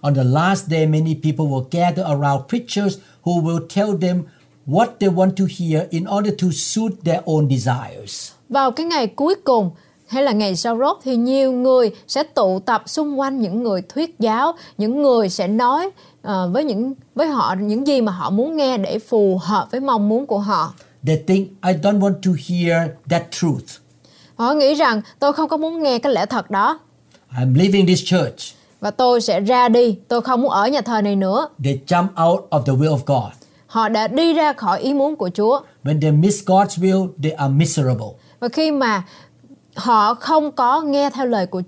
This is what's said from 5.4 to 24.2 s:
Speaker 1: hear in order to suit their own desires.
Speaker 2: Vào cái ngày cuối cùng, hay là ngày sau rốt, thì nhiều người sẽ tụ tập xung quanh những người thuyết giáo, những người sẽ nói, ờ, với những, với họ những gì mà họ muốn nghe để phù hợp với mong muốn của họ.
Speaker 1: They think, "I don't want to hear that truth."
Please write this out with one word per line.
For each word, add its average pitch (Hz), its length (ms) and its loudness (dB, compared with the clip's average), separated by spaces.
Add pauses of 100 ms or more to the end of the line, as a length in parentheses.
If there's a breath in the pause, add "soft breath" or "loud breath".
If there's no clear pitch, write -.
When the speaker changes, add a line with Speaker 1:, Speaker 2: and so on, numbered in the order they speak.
Speaker 1:
hear 160 320 -2
in 165 140 -4 (140)
order 202 240 0
to 185 100 2
suit 220 400 -4 (120)
their 160 200 0
own 156 240 0
desires. 120 800 -4 (180)
Speaker 2:
Vào 269 220 2
cái 320 160 -4
ngày 311 200 0
cuối 302 280 0
cùng, 233 360 0 (360 soft breath)
hay 262 160 -2
là 277 100 2
ngày 202 240 0
sau 233 220 -4
rốt, 311 260 0
thì 262 120 -2
nhiều 262 360 2
người 254 380 4 (180 loud breath)
sẽ 277 140 -2
tụ 196 380 0
tập 214 260 -2
xung 294 340 -4
quanh 269 200 -4
những 214 220 -2
người 196 200 -2
thuyết 330 360 -8
giáo, 240 340 0 (260 loud breath)
những 240 240 -2
người 240 260 4
sẽ 185 200 -4
nói, 254 420 0 (320 soft breath)
ờ, 185 300 -2
với 269 120 0
những, 254 300 -4 (200)
với 294 120 0
họ 208 340 0
những 214 260 -2
gì 277 140 2
mà 214 120 0
họ 170 180 -4
muốn 262 260 -2
nghe 262 220 0
để 190 200 -4
phù 202 440 0
hợp 208 280 -2
với 247 100 -4
mong 240 280 0
muốn 240 180 0
của 202 120 -2
họ. 196 360 -2 (320 soft breath)
Speaker 1:
They 156 200 0
think, 190 220 2
"I - 240 -2 (100)
don't 202 180 2
want 196 140 2
to - 160 -2 (180)
hear 170 420 0 (200)
that 170 200 0
truth." 147 340 -2 (680 soft breath)